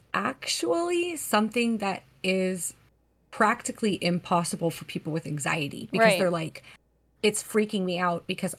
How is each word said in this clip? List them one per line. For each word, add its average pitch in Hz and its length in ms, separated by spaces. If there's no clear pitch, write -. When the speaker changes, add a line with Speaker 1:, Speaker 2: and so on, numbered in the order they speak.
Speaker 1:
actually 339 1040
something 220 600
that 196 240
is 185 520
practically 220 720
impossible 170 680
for - 140
people 165 280
with 160 140
anxiety 151 640
because 220 160
Speaker 2:
Right. 190 100
Speaker 1:
they're 185 120
like, 160 320
"It's 214 200
freaking 214 420
me 180 140
out 175 280
because 180 320